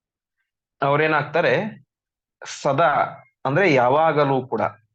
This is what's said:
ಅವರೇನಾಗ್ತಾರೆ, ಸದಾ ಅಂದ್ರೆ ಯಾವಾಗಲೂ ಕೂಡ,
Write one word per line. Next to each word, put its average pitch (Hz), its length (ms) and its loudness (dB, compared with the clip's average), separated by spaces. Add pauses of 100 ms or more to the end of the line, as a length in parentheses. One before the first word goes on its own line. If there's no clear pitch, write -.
(800)
ಅವರೇನಾಗ್ತಾರೆ, 151 1040 -2 (600)
ಸದಾ 147 460 0 (540)
ಅಂದ್ರೆ 160 280 2
ಯಾವಾಗಲೂ 135 720 2
ಕೂಡ, 107 140 -4 (340)